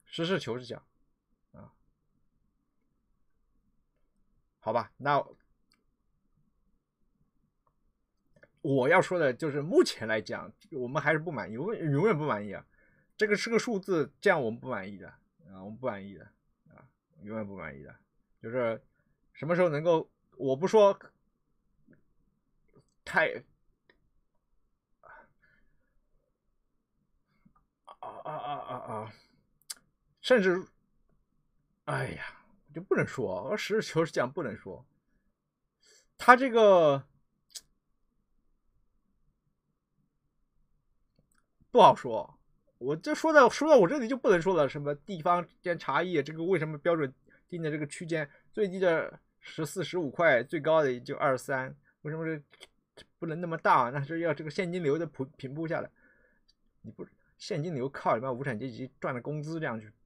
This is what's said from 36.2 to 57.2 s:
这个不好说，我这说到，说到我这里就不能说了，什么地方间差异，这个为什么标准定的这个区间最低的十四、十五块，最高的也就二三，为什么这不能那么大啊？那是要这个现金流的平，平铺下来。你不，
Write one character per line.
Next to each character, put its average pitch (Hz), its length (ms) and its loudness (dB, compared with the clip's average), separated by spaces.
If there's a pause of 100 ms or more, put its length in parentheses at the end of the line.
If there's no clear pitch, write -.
这 254 160 2
个 180 560 6 (4000)
不 247 100 8
好 147 140 12
说， - 440 -6 (400)
我 139 180 -4
这 294 180 -4
说 320 180 0
到， 269 160 10
说 285 200 0
到 311 80 10
我 190 100 8
这 269 120 2
里 226 100 -4
就 262 80 -4
不 269 140 2
能 175 100 6
说 180 140 0
了， 147 140 4
什 147 120 -8
么 143 140 -4
地 175 260 -12
方 175 260 2 (140)
间 170 180 -4
差 143 240 0
异， 175 200 0
这 147 100 -6
个 160 100 -8
为 180 160 2
什 156 100 -4
么 151 100 -8
标 170 180 2
准 139 160 -2 (360)
定 170 140 -10
的 156 80 -2
这 156 80 -4
个 151 80 -6
区 170 200 -12
间 156 240 -4 (220)
最 208 160 -2
低 190 100 -8
的 165 420 0 (200)
十 - 260 -10
四、 170 180 -6
十 151 140 -6
五 151 120 -4
块， 143 320 4
最 160 180 -6
高 156 220 4
的 135 100 2
也 123 80 -6
就 131 160 -10
二 135 200 2
三， 135 400 -6 (260)
为 147 80 -8
什 156 60 -8
么 165 80 -6 (720)
这 - 80 -20 (140)
不 170 80 -8
能 160 140 -6
那 180 60 -6
么 165 100 -4
大 156 280 4
啊？ 117 60 -2
那 143 120 -4
是 165 180 -6
要 170 120 0
这 156 120 -6
个 156 60 -8
现 175 200 -4
金 180 120 -4
流 151 160 2
的 165 80 -4
平， 135 200 -8 (100)
平 131 180 -12
铺 160 120 -6
下 160 140 -4
来。 - 100 -10 (920)
你 110 80 -18
不， - 160 -16 (320)